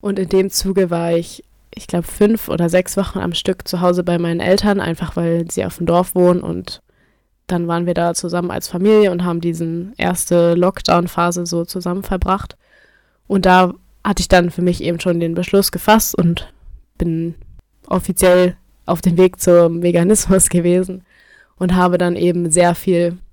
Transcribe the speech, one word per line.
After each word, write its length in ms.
Und 160
in 120
dem 180
Zuge 400
war 240
ich, 320
ich 120
glaub, 200
fünf 420
oder 220
sechs 260
Wochen 220
am 160
Stück 340
zu 140
Hause 200
bei 160
meinen 220
Eltern, 400
einfach 360
weil 340
sie 160
auf 100
dem 100
Dorf 280
wohnen. 260
Und 400
dann 220
waren 160
wir 100
da 200
zusammen 360
als 160
Familie 460
und 120
haben 180
diesen 560
erste 560
Lockdown-Phase 920
so 220
zusammen 360
verbracht. 540
Und 160
da 300
hatte 180
ich 80
dann 220
für 120
mich 200
eben 180
schon 180
den 160
Beschluss 380
gefasst 420
und 380
bin 380
offiziell 680
auf 160
dem 160
Weg 240
zum 420
Veganismus 680
gewesen 560
und 180
habe 240
dann 160
eben 380
sehr 240
viel 420